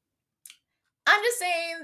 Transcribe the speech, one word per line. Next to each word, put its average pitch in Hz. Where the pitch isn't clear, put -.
I'm 415
just 480
saying 339